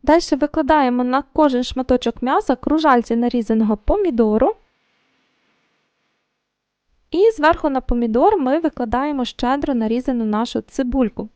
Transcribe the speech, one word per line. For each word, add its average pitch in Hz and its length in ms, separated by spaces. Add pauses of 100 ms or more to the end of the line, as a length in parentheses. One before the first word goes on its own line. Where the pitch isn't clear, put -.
Дальше 311 340
викладаємо 269 680
на 254 280
кожен 262 320
шматочок 254 580
м'яса 277 340
кружальці 285 600
нарізаного 226 600
помідору. 262 760 (2500)
І 392 200
зверху 320 400
на 262 100
помідор 247 580
ми 269 200
викладаємо 269 680
щедро 277 500
нарізану 233 500
нашу 220 360
цибульку. 247 760